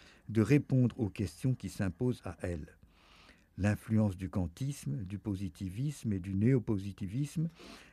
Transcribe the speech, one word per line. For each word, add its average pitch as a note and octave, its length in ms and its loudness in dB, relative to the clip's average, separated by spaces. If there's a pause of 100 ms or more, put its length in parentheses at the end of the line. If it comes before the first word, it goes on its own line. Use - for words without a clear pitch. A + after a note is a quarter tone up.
(280)
de A2 140 4
répondre B2+ 560 4
aux A#2 100 0
questions A2+ 460 -2
qui G2 140 -8
s'imposent A#2 560 -2
à F#2 160 -10
elle. F2 360 -6 (800)
L'influence G#2 580 2
du F#2 120 -4
kantisme, C3 760 -4
du G2 140 -6
positivisme G2+ 920 -4
et G2 80 0
du F#2+ 140 -4
néopositivisme A2 1160 2 (440)